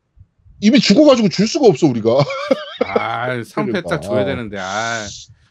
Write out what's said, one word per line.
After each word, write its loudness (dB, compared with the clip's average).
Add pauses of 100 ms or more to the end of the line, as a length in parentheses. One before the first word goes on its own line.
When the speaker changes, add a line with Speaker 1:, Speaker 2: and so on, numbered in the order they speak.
(600)
Speaker 1:
이미 4
죽어가지고 4
줄 0
수가 2
없어, 4
우리가. 0
<laughs> -2
Speaker 2:
아, -6
상패 -8
Speaker 1:
그러니까. -6
Speaker 2:
딱 -6
줘야 -4
되는데, -8
아. -6 (460)